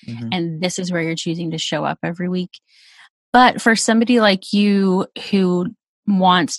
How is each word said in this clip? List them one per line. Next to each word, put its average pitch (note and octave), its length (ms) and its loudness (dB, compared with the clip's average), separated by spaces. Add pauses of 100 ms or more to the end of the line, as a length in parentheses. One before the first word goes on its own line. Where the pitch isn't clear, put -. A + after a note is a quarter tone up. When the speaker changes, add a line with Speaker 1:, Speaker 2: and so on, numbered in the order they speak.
Speaker 1:
Mm-hmm. A#2 240 -8
Speaker 2:
and E3+ 300 -4
this F3+ 160 -4
is F3+ 140 -6
where F3 100 -2
you're E3 140 -4
choosing E3+ 360 -6
to D#3+ 60 -6
show D#3 280 -4
up D3+ 180 -4
every F3 260 -6
week. F3+ 300 -6 (720)
But B3 300 4
for A3+ 140 4
somebody A3+ 440 2
like G3+ 340 0
you G3 540 2 (240)
who F3+ 420 0 (320)
wants F#3 540 2